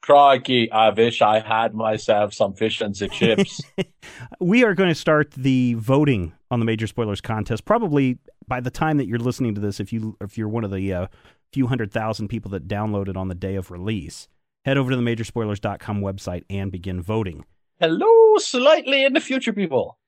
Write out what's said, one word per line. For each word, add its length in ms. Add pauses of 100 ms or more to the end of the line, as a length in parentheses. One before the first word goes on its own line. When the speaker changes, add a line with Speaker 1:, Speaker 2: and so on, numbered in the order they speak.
Speaker 1:
Crikey, 680
I 200
wish 320
I 180
had 340
myself 600
some 200
fish 260
and 140
the 140
chips. 520 (160)
Speaker 2:
<laughs> 80 (540)
We 240
are 120
gonna 200
start 380
the 420
voting 600 (160)
on 100
the 60
Major 200
Spoilers 360
contest 420
probably 540 (280)
by 140
the 100
time 280
that 80
you're 120
listening 360
to 60
this, 200
if 120
you, 280
if 160
you're 120
one 140
of 80
the, 220
uh, 140 (460)
few 160
hundred 220
thousand 380
people 220
that 180
download 400
it 80
on 120
the 60
day 200
of 160
release. 580 (380)
Head 100
over 140
to 60
the 60
major 220
spoilers 360
dot 200
com 220
website 480
and 220
begin 280
voting. 440 (360)
Speaker 1:
Hello, 580
slightly 640
in 100
the 60
future, 320
people. 560